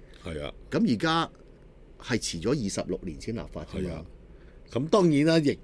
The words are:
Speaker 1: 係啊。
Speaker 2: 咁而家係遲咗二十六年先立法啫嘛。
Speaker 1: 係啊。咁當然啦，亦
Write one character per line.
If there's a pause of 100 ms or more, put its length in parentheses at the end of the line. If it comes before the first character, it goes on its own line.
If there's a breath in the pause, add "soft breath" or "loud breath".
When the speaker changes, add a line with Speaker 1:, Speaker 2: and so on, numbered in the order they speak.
(240 soft breath)
Speaker 1:
係
啊。 (180)
Speaker 2:
咁
而
家 (720)
係
遲
咗
二
十
六
年
先
立 (100)
法
啫
嘛。
Speaker 1:
係
啊。 (680 soft breath)
咁
當
然
啦，
亦 (120)